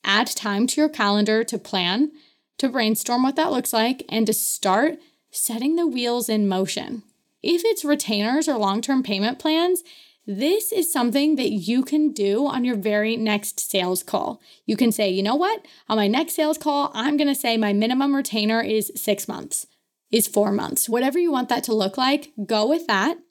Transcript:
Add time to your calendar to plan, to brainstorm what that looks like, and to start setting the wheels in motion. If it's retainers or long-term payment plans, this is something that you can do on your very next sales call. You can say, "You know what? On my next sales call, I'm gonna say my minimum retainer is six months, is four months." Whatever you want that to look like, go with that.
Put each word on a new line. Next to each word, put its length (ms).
Add 240
time 400
to 140
your 80
calendar 540
to 140
plan, 540
to 120
brainstorm 540
what 120
that 160
looks 220
like, 340
and 200
to 60
start 640
setting 460
the 120
wheels 420
in 180
motion. 560
If 220
it's 200
retainers 600
or 100
long-term 460
payment 360
plans, 440
this 460
is 200
something 440
that 160
you 320
can 300
do 340
on 160
your 120
very 420
next 420
sales 440
call. 380
You 120
can 140
say, 180
"You 140
know 120
what? 300
On 80
my 100
next 280
sales 220
call, 360
I'm 240
gonna 180
say 220
my 160
minimum 420
retainer 460
is 340
six 320
months, 400
is 160
four 240
months." 360
Whatever 300
you 140
want 180
that 160
to 80
look 240
like, 340
go 220
with 200
that. 300